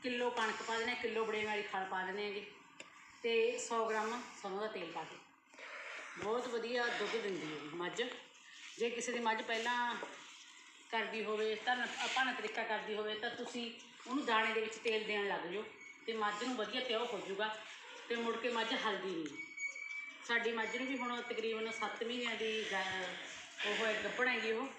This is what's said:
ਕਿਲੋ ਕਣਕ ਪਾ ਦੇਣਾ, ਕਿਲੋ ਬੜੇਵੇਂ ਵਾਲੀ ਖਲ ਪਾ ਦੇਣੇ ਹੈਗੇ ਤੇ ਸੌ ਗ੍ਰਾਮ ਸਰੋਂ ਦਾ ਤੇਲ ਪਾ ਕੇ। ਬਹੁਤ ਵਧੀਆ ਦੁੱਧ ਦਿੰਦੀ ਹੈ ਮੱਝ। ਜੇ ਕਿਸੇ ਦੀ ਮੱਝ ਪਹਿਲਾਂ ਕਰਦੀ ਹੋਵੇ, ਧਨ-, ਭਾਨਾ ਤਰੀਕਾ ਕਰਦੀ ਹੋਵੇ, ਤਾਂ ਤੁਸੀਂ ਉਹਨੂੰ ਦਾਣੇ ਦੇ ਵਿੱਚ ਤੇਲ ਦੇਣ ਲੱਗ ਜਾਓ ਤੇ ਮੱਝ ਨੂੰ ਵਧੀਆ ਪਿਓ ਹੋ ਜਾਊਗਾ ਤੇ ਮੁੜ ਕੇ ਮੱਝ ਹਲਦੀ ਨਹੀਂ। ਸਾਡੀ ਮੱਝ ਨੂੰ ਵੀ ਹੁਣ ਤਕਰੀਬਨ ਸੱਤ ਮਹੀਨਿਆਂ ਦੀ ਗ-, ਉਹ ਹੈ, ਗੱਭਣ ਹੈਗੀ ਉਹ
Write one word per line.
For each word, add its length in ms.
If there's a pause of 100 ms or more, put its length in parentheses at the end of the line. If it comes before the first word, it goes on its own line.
ਕਿਲੋ 260
ਕਣਕ 340
ਪਾ 140
ਦੇਣਾ, 160
ਕਿਲੋ 320
ਬੜੇਵੇਂ 220
ਵਾਲੀ 140
ਖਲ 240
ਪਾ 180
ਦੇਣੇ 220
ਹੈਗੇ 200 (800)
ਤੇ 340
ਸੌ 320
ਗ੍ਰਾਮ 320 (200)
ਸਰੋਂ 200
ਦਾ 60
ਤੇਲ 240
ਪਾ 120
ਕੇ। 120 (1080)
ਬਹੁਤ 240
ਵਧੀਆ 400 (120)
ਦੁੱਧ 120
ਦਿੰਦੀ 340
ਹੈ 300
ਮੱਝ। 260 (760)
ਜੇ 120
ਕਿਸੇ 220
ਦੀ 80
ਮੱਝ 220
ਪਹਿਲਾਂ 540 (960)
ਕਰਦੀ 320
ਹੋਵੇ, 320
ਧਨ-, 320 (280)
ਭਾਨਾ 180
ਤਰੀਕਾ 300
ਕਰਦੀ 320
ਹੋਵੇ, 200
ਤਾਂ 140
ਤੁਸੀਂ 420 (360)
ਉਹਨੂੰ 180
ਦਾਣੇ 280
ਦੇ 80
ਵਿੱਚ 140
ਤੇਲ 280
ਦੇਣ 240
ਲੱਗ 240
ਜਾਓ 120 (420)
ਤੇ 80
ਮੱਝ 300
ਨੂੰ 120
ਵਧੀਆ 260
ਪਿਓ 240
ਹੋ 220
ਜਾਊਗਾ 280 (540)
ਤੇ 60
ਮੁੜ 220
ਕੇ 120
ਮੱਝ 240
ਹਲਦੀ 360
ਨਹੀਂ। 400 (800)
ਸਾਡੀ 240
ਮੱਝ 260
ਨੂੰ 100
ਵੀ 100
ਹੁਣ 240
ਤਕਰੀਬਨ 500
ਸੱਤ 320
ਮਹੀਨਿਆਂ 320
ਦੀ 360
ਗ-, 340 (600)
ਉਹ 200
ਹੈ, 80 (100)
ਗੱਭਣ 240
ਹੈਗੀ 240
ਉਹ 160 (120)